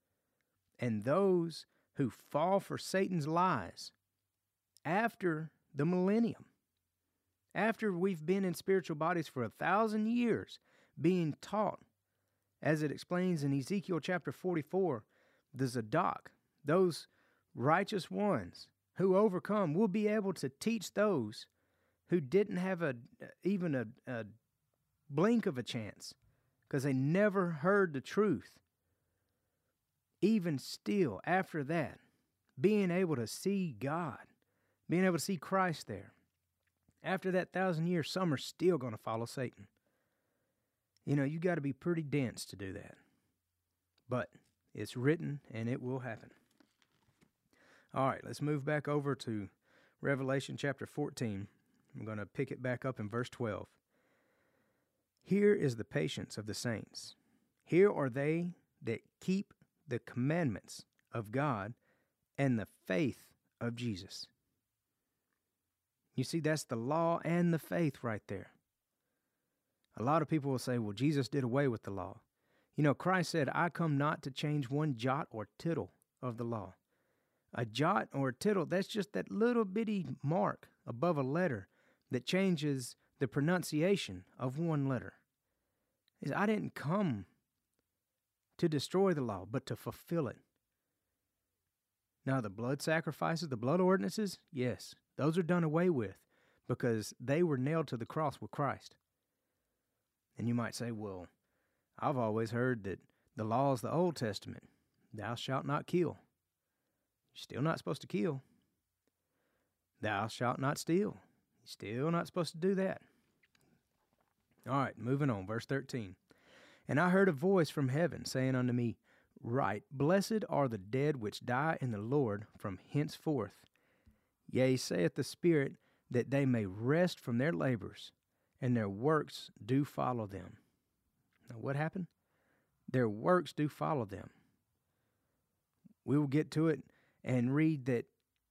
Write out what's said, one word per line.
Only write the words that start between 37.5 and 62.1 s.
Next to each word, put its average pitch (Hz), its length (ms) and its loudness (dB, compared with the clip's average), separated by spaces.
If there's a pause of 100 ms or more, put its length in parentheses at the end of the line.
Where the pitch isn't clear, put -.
thousand 175 360 0
years, 175 220 0
some 180 220 0
are 123 60 2
still 170 400 2
gonna 120 180 -4
follow 113 280 -4
Satan. 113 420 -8 (1400)
You 147 120 2
know, 143 80 2
you 156 160 -4
gotta 175 200 0
be 139 120 -2
pretty 165 320 -2
dense 135 420 -2
to 95 100 -14
do 95 180 -8
that. - 240 -14 (1080)
But 120 220 -2 (440)
it's 107 220 -8
written, 143 440 0 (100)
and 113 180 -4
it 135 140 -4
will 127 180 -6
happen. 117 300 -10 (1600)
All 135 120 2
right, 104 180 -2
let's - 160 -10
move 143 240 -2
back 151 220 -2
over 143 300 0
to 104 340 -6 (500)
Revelation 135 560 -2
chapter - 300 -4
fourteen. 110 640 -6 (460)
I'm 120 120 -10
gonna 107 180 -8
pick - 260 -6
it 120 120 -8
back 127 240 -4
up 131 120 -4
in 104 120 -6
verse 120 180 -4
twelve. 101 400 -6 (1500)
"Here 202 320 4
is 131 240 2
the 107 80 -8
patience - 540 -4
of 107 80 -8
the 101 80 -6
saints. - 600 -8 (480)
Here 196 280 6
are 139 160 0
they 160 460 0 (260)
that 113 220 -4 (180)
keep 190 320 -2 (340)
the 120 120 -4
commandments 135 880 -2 (240)
of 107 220 -6
God 123 420 -2 (640)